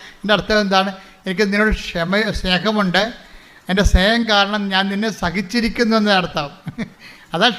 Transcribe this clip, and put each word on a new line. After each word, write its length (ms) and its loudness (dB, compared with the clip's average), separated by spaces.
എൻ്റെ 140 -2
അർത്ഥം 300 0
എന്താണ്? 260 0
എനിക്ക് 260 0
നിന്നോട് 220 2
ക്ഷമ, 380 -4
സ്നേഹമുണ്ട്. 600 0
എൻ്റെ 220 2
സ്നേഹം 320 4
കാരണം 360 2
ഞാൻ 200 0
നിന്നെ 220 -2
സഹിച്ചിരിക്കുന്നു 720 -2
എന്ന 140 2
അർത്ഥം. 280 -6
<laughs> 680 -14
അതാ 140 2